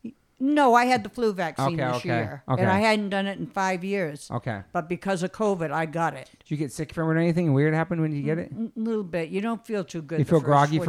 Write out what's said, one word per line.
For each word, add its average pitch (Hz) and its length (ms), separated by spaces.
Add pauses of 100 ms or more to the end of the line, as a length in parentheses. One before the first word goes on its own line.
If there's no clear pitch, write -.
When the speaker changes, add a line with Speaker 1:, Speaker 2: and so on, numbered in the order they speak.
(380)
Speaker 1:
No, 269 360
I 240 100
had 247 200
the 214 40
flu 226 240
vaccine 160 480
Speaker 2:
Okay, 127 120
Speaker 1:
this 123 40
Speaker 2:
okay, 120 120
Speaker 1:
year, 120 380
Speaker 2:
okay. 131 160
Speaker 1:
and 190 80
I 196 100
hadn't 214 280
done 196 180
it 196 120
in 165 80
five 190 360
years. 185 480
Speaker 2:
Okay. 110 300 (140)
Speaker 1:
But 165 160
because 180 320
of 185 100
covid, 185 400
I 160 140
got 156 280
it. 135 160 (100)
Speaker 2:
Did - 100
you 156 80
get 147 120
sick - 220
from 160 180
it 160 40
or 165 40
anything 165 360
weird 147 180
happened 160 300
when 156 120
you 143 80
get 156 160
it? - 140
Speaker 1:
A 220 260
little 220 260
bit. 165 260
You 190 100
don't 226 260
feel 208 180
too 165 180
good 156 160
Speaker 2:
You 151 80
Speaker 1:
the - 40
Speaker 2:
feel 165 100
Speaker 1:
first 131 60
Speaker 2:
groggy 147 300
for 165 60
a - 60